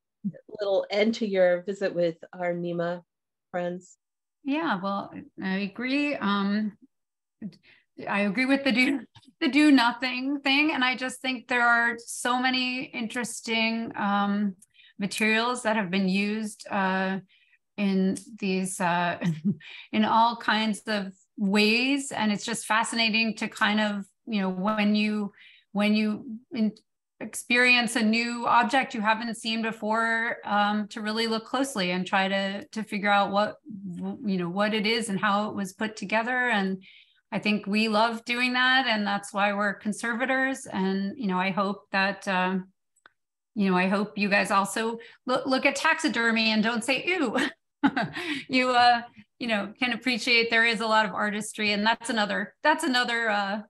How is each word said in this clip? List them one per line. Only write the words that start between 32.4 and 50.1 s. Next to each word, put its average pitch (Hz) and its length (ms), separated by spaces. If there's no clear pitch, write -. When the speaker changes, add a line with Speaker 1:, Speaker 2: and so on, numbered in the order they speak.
Speaker 2:
to 214 160
figure 208 260
out 202 220
what, 202 240
w-, 190 300
you 190 120
know, 175 120
what 208 240
it 214 120
is 226 220
and 196 120
how 208 300
it - 60
was 196 180
put 214 220
together. 233 540
And 190 340
I 202 80
think 208 280
we 214 220
love 220 340
doing 247 300
that. 254 340
And 214 180
that's 202 280
why 208 180
we're 202 220
conservators. 254 920
And, 196 520
you 226 100
know, 180 100
I 190 140
hope 196 400
that, 196 360
uh, 185 320
you 196 140
know, 180 80
I 185 100
hope 202 300
you 202 120
guys 202 220
also 226 480
look, 254 200
look 262 200
at 277 100
taxidermy 233 760
and 214 120
don't 226 200
say, 262 220
"Ew." 311 320
<laughs> 285 60
You, 254 220
uh, 240 300
you 247 100
know, 202 300
can 247 160
appreciate 233 560